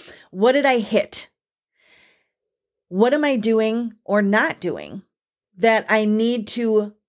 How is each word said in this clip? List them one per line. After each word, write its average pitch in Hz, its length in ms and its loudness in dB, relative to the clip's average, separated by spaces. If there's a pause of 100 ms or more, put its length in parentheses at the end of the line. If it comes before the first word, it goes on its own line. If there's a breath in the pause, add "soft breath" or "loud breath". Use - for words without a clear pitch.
(300 loud breath)
what 208 220 2
did 277 160 2
I 254 100 2
hit? - 500 -4 (1600 soft breath)
What 226 260 2
am 302 80 0
I 277 140 0
doing 220 640 0
or 208 180 0
not 214 380 0
doing 101 420 -8 (560)
that 226 320 2
I 220 160 2
need 220 440 0
to 214 440 -2 (160)